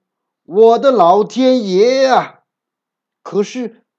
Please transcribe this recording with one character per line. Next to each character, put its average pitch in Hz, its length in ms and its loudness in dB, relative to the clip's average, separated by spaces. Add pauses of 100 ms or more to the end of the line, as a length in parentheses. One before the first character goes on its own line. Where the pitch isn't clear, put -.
(460)
：“我 226 320 2
的 269 140 0
老 202 320 2
天 254 420 -2
爷 247 400 0
啊！” 226 380 -4 (800)
可 196 200 -6
是 226 400 -12 (160)